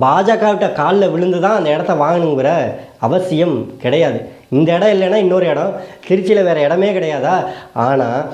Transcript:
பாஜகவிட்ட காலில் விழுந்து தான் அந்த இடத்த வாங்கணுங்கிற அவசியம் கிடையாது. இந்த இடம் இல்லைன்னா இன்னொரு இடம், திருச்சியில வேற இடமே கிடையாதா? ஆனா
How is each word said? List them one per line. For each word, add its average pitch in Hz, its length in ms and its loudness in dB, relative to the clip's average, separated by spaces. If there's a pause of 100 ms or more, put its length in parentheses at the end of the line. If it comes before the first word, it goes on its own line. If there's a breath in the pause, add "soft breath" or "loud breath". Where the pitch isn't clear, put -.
பாஜகவிட்ட 196 720 2
காலில் 180 380 0
விழுந்து 175 300 -2
தான் 202 160 2
அந்த 165 140 0
இடத்த 165 240 -2
வாங்கணுங்கிற 151 560 0 (480 loud breath)
அவசியம் 151 800 -2
கிடையாது. 131 420 0 (280 loud breath)
இந்த 156 260 2
இடம் 190 140 2
இல்லைன்னா 190 260 2
இன்னொரு 180 320 2
இடம், 160 260 -2 (360 loud breath)
திருச்சியில 196 360 2
வேற 165 160 0
இடமே 180 320 0
கிடையாதா? 156 420 -2 (380 loud breath)
ஆனா 123 600 0